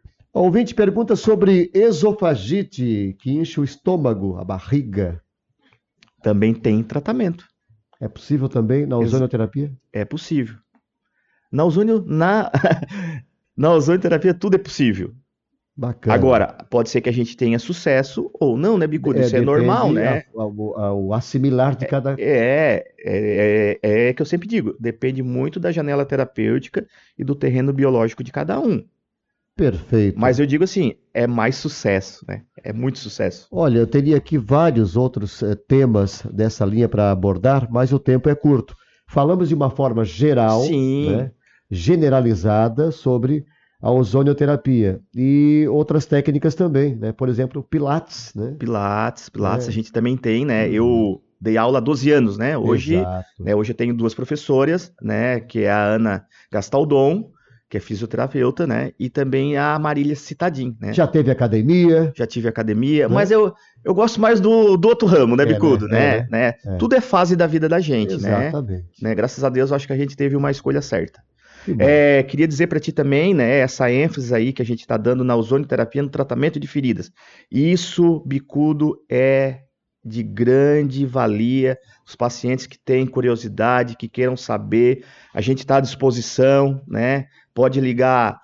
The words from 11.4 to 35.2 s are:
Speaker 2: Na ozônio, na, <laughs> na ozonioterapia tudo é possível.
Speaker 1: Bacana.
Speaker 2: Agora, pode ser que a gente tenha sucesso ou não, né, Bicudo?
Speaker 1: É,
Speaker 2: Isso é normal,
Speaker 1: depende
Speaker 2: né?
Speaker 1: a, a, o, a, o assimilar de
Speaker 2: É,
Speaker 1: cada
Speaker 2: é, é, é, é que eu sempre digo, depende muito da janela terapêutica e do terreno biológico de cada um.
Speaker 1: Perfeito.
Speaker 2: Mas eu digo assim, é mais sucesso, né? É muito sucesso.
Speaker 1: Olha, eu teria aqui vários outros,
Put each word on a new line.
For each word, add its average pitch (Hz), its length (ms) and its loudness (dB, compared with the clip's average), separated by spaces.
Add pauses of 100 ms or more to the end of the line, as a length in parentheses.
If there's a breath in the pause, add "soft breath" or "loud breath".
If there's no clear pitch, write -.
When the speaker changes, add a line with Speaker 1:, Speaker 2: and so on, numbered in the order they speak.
Speaker 2:
Na 143 120 0
ozônio, 202 420 2
na, 175 460 0
<laughs> - 1040 -4
na 151 180 2
ozonioterapia 170 600 2
tudo 185 220 0
é - 20 2
possível. 110 560 -2 (640)
Speaker 1:
Bacana. 120 360 -2
Speaker 2:
Agora, 123 340 4 (220)
pode 123 200 0
ser 123 120 -2
que 123 80 -2
a 117 40 -2
gente 117 220 -4
tenha 117 240 0
sucesso 135 680 -4 (100)
ou 127 180 2
não, 202 200 0
né, 160 100 0
Bicudo? 139 320 -2
Speaker 1:
É, 127 60 4
Speaker 2:
Isso 120 100 0
é 123 60 2
normal, 135 520 2
Speaker 1:
depende - 60 0 (100)
Speaker 2:
né? 143 140 -2 (120)
Speaker 1:
a, 113 60 -8
a, 110 40 -4
o, 104 320 -8
a, 101 160 -2
o 98 200 -2
assimilar 131 600 0
de 127 100 -10
Speaker 2:
É, - 20 -12
Speaker 1:
cada 139 300 -4
Speaker 2:
é, 127 800 0
é, 104 840 0
é, 107 260 2
é 127 40 -2
que 139 80 -6
eu 147 40 0
sempre - 220 -4
digo, 196 320 -4
depende 131 420 -6
muito 131 380 -4
da 175 140 -4
janela 143 320 -2
terapêutica 131 800 -4 (320 soft breath)
e - 80 -8
do 139 100 -2
terreno 135 380 0
biológico 127 500 0
de 127 80 -14
cada 156 280 -6
um. 208 260 -2 (720)
Speaker 1:
Perfeito. 104 640 0
Speaker 2:
Mas 120 200 2
eu 147 60 2
digo 147 200 0
assim, 185 300 -2 (180)
é 120 140 0
mais 120 300 0
sucesso, - 720 -4
né? 101 160 -12 (180)
É - 120 -14
muito 127 260 -6
sucesso. - 520 -8
Speaker 1:
Olha, 151 280 2
eu 117 80 2
teria 143 300 2
aqui 151 200 -2
vários 117 600 2
outros, 120 460 -4